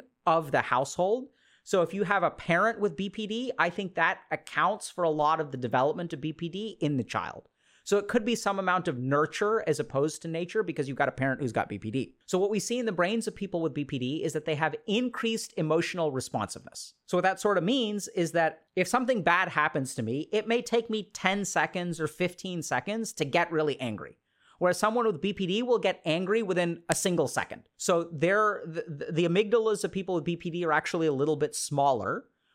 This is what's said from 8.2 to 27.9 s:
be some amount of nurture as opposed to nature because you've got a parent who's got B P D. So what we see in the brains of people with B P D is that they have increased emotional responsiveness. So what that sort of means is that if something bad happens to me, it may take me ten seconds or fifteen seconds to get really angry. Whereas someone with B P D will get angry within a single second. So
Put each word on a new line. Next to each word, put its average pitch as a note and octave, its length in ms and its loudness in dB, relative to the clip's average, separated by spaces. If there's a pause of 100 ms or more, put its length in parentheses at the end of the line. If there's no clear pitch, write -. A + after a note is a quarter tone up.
be A#3+ 80 2
some G3+ 240 0
amount F#3 280 0
of C#3 120 -2
nurture D#3 680 0
as D3+ 140 2
opposed C#3+ 400 -2
to E3 80 -10
nature F3 340 -2
because D3+ 260 -4
you've C3+ 100 -6
got C#3 100 2
a B2+ 40 -2 (100)
parent C3+ 180 0
who's A#2+ 120 0
got A2 180 0
B G#2 80 -6
P G#2+ 120 -6
D. A#2+ 220 -4 (140)
So F#3 120 0
what G3 120 2
we G#3 100 0
see A#3+ 180 -2
in B3 60 -2
the A3 80 -2
brains F#3 340 0
of - 80 -6
people F3+ 280 -4
with D#3 100 0
B C#3+ 140 -4
P C#3 120 -4
D C3 240 -2
is D#3 120 -4
that D#3 100 -2
they D#3 120 0
have D3+ 180 0 (120)
increased A3+ 720 -2
emotional E3 560 0
responsiveness. - 800 -6 (140)
So F3+ 100 0
what F3+ 60 4
that F#3+ 180 2
sort G#3 160 4
of E3 80 4
means G#3 440 0
is E3+ 240 0
that D#3+ 320 2 (120)
if F#3 120 2
something B3 340 2
bad F3 260 4
happens D3+ 460 0
to B2+ 80 -4
me, B2+ 320 -4
it G#3+ 120 0
may A#3 140 2
take A3+ 300 0
me G#3+ 140 -2 (100)
ten G3 320 -2
seconds E3+ 520 -2
or D#3 100 -2
fifteen F3+ 520 -4
seconds G3 540 -4
to D#3 100 -2
get D#3+ 260 2
really D#3 300 0
angry. G2 380 -6 (400)
Whereas F3+ 200 2
someone A3 280 2
with F#3+ 160 0
B G3 100 0
P G3 140 -2
D G3+ 160 0
will A#3+ 160 2
get F#3 260 0
angry F#3 380 0
within F3 480 0
a C3 40 2
single E3 320 2
second. - 360 -6 (160)
So E3+ 340 0